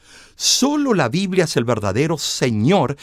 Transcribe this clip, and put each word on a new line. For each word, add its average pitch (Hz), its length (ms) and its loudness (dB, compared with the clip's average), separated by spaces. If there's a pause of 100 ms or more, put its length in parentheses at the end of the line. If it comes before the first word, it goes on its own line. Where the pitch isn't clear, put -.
(360)
"Solo 285 580 0
la 143 160 2
Biblia 180 360 0
es - 120 -4
el 123 60 2
verdadero 117 540 -2
Señor 139 840 0